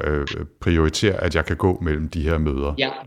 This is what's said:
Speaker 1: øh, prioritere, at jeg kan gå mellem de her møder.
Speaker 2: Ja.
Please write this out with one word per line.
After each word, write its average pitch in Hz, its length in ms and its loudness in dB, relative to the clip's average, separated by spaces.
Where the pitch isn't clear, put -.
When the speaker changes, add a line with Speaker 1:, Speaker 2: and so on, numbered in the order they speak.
Speaker 1:
øh, 73 220 0
prioritere, 82 540 4
at 80 200 -2
jeg 80 100 2
kan 90 120 -2
gå 92 240 2
mellem 78 280 -2
de 78 140 -4
her 80 160 2
møder. 71 400 0
Speaker 2:
Ja. 135 120 -2